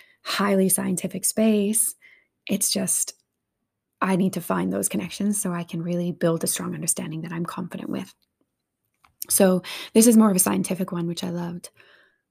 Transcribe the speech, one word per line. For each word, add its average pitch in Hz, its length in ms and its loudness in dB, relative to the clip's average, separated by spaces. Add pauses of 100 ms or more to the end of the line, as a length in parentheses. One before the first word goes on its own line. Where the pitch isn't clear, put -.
(220)
highly 196 460 2
scientific 190 560 -2
space. 214 720 2 (540)
It's - 240 0
just - 420 -2 (880)
I 190 140 2
need 180 180 2
to 180 60 -4
find 185 320 -2
those - 160 -2
connections 202 520 -2
so 180 120 -4
I 175 100 -4
can 170 200 -8
really 175 300 -2
build 165 320 0
a 170 40 -2
strong 175 260 -4
understanding 160 480 -4
that 170 100 -10
I'm 170 140 -4
confident 185 420 -10
with. 190 240 -8 (1160)
So 185 320 4 (320)
this 226 120 8
is 233 100 8
more 220 140 8
of 185 60 2
a 185 40 2
scientific 190 520 -2
one, 170 140 -4
which 170 180 -6
I 180 60 -6
loved. 175 400 -8 (600)